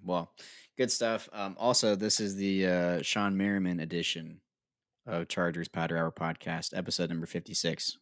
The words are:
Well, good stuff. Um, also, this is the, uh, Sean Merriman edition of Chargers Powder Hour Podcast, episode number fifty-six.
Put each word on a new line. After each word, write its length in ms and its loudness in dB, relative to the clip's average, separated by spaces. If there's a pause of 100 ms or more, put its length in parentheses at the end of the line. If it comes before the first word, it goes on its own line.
Well, 280 -2 (460)
good 120 2
stuff. 420 0
Um, 260 -6
also, 380 4
this 220 2
is 180 -2
the, 300 4
uh, 360 4
Sean 340 2
Merriman 440 2
edition 600 -4 (640)
of 240 -2
Chargers 400 0
Powder 300 -2
Hour 140 0
Podcast, 600 -6
episode 360 -2
number 160 -4
fifty-six. 760 -4